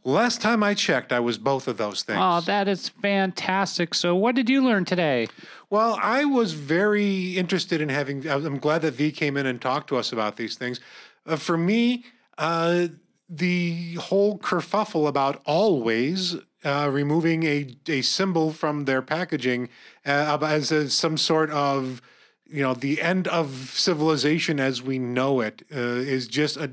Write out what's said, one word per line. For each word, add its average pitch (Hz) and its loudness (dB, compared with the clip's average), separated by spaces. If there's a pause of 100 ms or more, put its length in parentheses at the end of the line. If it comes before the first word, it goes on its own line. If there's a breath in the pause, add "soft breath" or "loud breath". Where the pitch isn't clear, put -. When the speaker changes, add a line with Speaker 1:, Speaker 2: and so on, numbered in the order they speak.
Speaker 1:
Last 214 2
time 220 2
I 202 2
checked, 143 0
I 123 2
was 120 0
both 139 -2
of 117 -4
those 104 -4
things. 107 -2
Speaker 2:
Oh, 175 2
that 196 0
is 196 -2
fantastic. 190 -2
So 175 0
what 226 2
did 247 0
you 269 2
learn 214 2
today? 147 0 (440 loud breath)
Speaker 1:
Well, 214 2
I 247 2
was 233 2
very 185 0
interested 170 0
in 151 -2
having, 139 -2
I'm 143 -2
glad 151 2
that 151 0
V 147 0
came 143 -2
in 139 0
and 123 -2
talked 135 -2
to 135 0
us 120 -2
about 107 -2
these 113 -8
things. 123 -6 (460 loud breath)
Uh, 156 -4
for 165 0
me, 233 2 (320 loud breath)
uh, 170 0 (380)
the 170 -2
whole 196 0
kerfuffle 175 0
about 139 0
always, 160 2 (280)
uh, 143 0
removing 160 2
a, 143 -2 (120)
a 143 0
symbol 165 0
from 147 -2
their 131 2
packaging, 131 -2 (360 loud breath)
uh, 147 2
as 151 0
a, 151 2
some 160 0
sort 156 2
of, 139 -2 (460 soft breath)
you 147 -4
know, 131 2
the 139 -2
end 180 0
of 135 -2
civilization 156 2
as 135 0
we 131 -4
know 127 0
it, 107 -4 (120)
uh, 135 -4
is 123 -2
just 147 -2
a, 143 -6